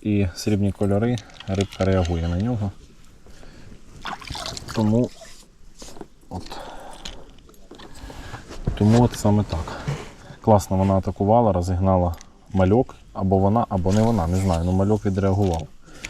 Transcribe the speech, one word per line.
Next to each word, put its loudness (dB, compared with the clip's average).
і 2
срібні 0
кольори, 0
рибка -2
реагує 2
на -2
нього. -2
Тому... 2
От, -12
тому 6
от 2
саме 2
так. -8
Класно 4
вона 4
атакувала, 2
розігнала 2
мальок, 4
або 2
вона, 2
або 0
не 4
вона, 2
не 0
знаю, 0
ну 0
мальок 2
відреагував. 0